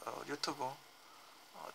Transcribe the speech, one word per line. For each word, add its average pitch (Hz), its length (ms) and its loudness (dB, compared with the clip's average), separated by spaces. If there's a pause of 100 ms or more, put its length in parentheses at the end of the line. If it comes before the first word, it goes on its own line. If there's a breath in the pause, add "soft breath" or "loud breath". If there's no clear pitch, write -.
어, 127 220 2
유튜브, 143 360 4
어, - 1120 -4